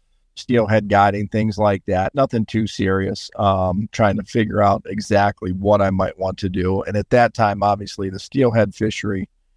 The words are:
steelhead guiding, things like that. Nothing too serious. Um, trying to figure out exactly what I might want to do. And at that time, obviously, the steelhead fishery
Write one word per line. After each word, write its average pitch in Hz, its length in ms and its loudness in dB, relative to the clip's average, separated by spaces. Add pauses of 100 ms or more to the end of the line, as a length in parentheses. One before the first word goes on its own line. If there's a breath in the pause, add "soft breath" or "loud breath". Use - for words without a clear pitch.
(340)
steelhead 110 540 0
guiding, 101 400 2
things 107 280 -2
like 101 300 0
that. 95 280 -2
Nothing 123 300 0
too 110 220 -2
serious. 95 680 -4
Um, 95 560 0
trying 104 240 2
to 104 80 -6
figure 104 360 -2
out 101 240 2
exactly 101 680 -2
what 101 280 2
I 98 100 2
might 92 280 -2
want 92 220 -4
to 98 100 -2
do. 92 320 -2
And 98 140 -4
at 104 140 -4
that 120 240 4
time, 101 280 0
obviously, 101 480 -2
the 95 80 -10
steelhead 117 560 0
fishery 104 560 -4 (260)